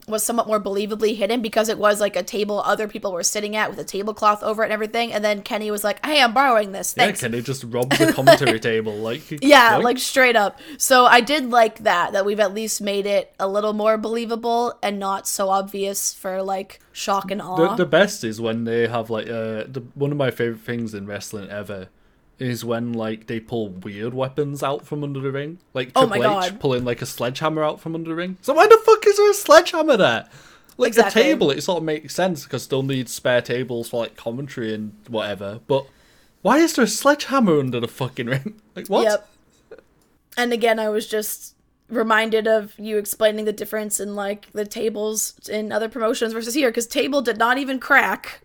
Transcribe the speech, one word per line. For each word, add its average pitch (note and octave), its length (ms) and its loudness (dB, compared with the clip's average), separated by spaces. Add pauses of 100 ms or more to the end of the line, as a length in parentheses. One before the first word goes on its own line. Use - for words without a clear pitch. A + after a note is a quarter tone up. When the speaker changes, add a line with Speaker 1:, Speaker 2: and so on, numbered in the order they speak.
Speaker 1:
was G#3+ 160 -4
somewhat A#3 240 -2
more G#3+ 120 0
believably G#3 560 -2
hidden A3 280 0
because G#3+ 260 0
it G#3+ 80 -4
was, G#3 240 2
like, G3+ 140 0
a F3+ 80 -2
table G#3 420 -4
other G#3 220 0
people G#3 260 -8
were E3+ 100 -4
sitting G#3 320 -2
at G#3+ 140 0
with - 100 -12
a - 40 -8
tablecloth G#3 580 0
over A3 220 -2
it - 20 2
and G3 80 0
everything. A3 400 -2
And G#3 100 -2
then G#3 200 0
Kenny G#3+ 260 -4
was G#3 140 -4
like, G3+ 200 -2
"Hey, D4 200 2
I'm A#3 100 4
borrowing A3+ 380 4
this. F#3+ 220 -8
Thanks." A3+ 280 2
Speaker 2:
Yeah, B2 80 -2
Kenny A#2+ 140 -4
just C3 220 -6
robbed B2 340 0
the D#4+ 120 4
commentary C3+ 480 6
Speaker 1:
<laughs> A#2+ 120 -2
Speaker 2:
table. A2 240 -2
Like, A2+ 260 -6 (220)
Speaker 1:
Yeah, B3+ 320 8
Speaker 2:
what? F#3+ 100 2
Speaker 1:
like, B3 140 0
straight B3+ 360 2
up. G3+ 240 0 (200)
So B3+ 260 6
I A#3+ 160 8
did B3+ 300 0
like A3+ 320 4
that, F3 300 2
that G3 120 0
we've G#3 140 0
at G3 160 2
least A3 260 -4
made G3+ 240 -2
it G3+ 340 0
a F#3+ 80 -2
little G#3 260 -2
more G#3+ 260 2
believable A#3 840 -2
and G3+ 180 -2
not G3 280 -4
so F#3+ 220 -2
obvious G3 680 -2
for, F#3+ 260 -6
like, F#3+ 380 -6 (120)
shock G3 400 -4
and G3 100 -6
awe. - 140 -8 (220)
Speaker 2:
The, F#3 60 2
the - 20 0
best F3 380 2
is A2 180 -6
when A2+ 240 -2
they A#2 220 2
have, A2+ 240 -4
like, A2 160 -4
uh, A2 420 -6
the, C3 140 -10 (100)
one C#3+ 180 -2
of D3 60 -4
my C3 140 0
favorite A#2 300 -4
things A#2 340 -6
in G2 100 -10
wrestling G2+ 440 -10
ever G2+ 380 -10 (520)
is B2 260 -6
when, A#2 260 -4
like, A2+ 360 -6
they A#2 120 -6
pull A2 300 -6
weird G2+ 460 -8
weapons C#3 480 -4
out C#3+ 240 -4
from D3 160 -6
under C#3 160 -6
the C3+ 120 -4
ring, D3 280 -8 (160)
like B2+ 200 -6
Speaker 1:
Oh C4 120 6
Speaker 2:
Triple G3+ 160 0
Speaker 1:
my G3+ 220 2
Speaker 2:
H F3+ 60 -2
Speaker 1:
God. G3+ 80 -14
Speaker 2:
pulling, B2+ 240 0
like, A#2+ 180 -2
a B2+ 40 -8
sledgehammer D3+ 580 -2
out D3+ 160 -2
from D#3+ 140 -8
under E3 160 -8
the D#3+ 60 -6
ring. F3+ 260 -6
So C4 140 0
why E4+ 100 8
the A4 180 10
fuck A4 220 4
is G4+ 120 4
there G#4 120 6
a G4+ 60 6
sledgehammer D#4 600 4
there? B2+ 300 2 (500)
Like, B3 120 0
Speaker 1:
Exactly. A3 340 4
Speaker 2:
the C#4 80 4
table, G3 220 2
it C#3+ 100 -2
sort F3+ 160 -2
of D#3+ 60 -4
makes D#3 320 -6
sense F3 320 -2
'cause B2+ 180 -6
they'll C3+ 160 -2
need C3+ 280 -4
spare B2 340 2
tables A#2+ 460 -4
for, A#2 120 -4
like, A2+ 160 -8
commentary A#2+ 560 -8
and G#2+ 200 -8 (140)
whatever. G#2 600 -6
But C3+ 180 0 (560)
why A3+ 160 4
is E4 160 4
there B3 120 4
a - 20 4
sledgehammer C4+ 720 2
under B2 200 -2
the A#2 80 -4
fucking B2+ 380 -6
ring? C3+ 400 -6
<laughs> - 100 -20
Like, - 120 -12
what? G3+ 160 2
Speaker 1:
Yep. A3 240 0 (1120)
And A#3+ 140 0
again, A3+ 280 2
I G#3+ 100 -2
was G#3+ 180 -2
just - 480 -6 (340)
reminded A3 580 0
of G#3+ 320 2
you G#3+ 180 -6
explaining G#3+ 460 0
the G#3+ 80 -2
difference G#3 480 -6
in, G3+ 160 -8
like, G3+ 380 -6
the G#3 120 -4
tables G#3+ 680 -4 (160)
in G#3+ 240 -6
other A3 160 -2
promotions A3+ 420 -2
versus A3+ 220 -6
here, C4 180 2
'cause A3+ 160 -2
table C#4 340 0
did A3+ 160 -2
not A#3 200 2
even C4+ 240 -4
crack A3+ 640 -2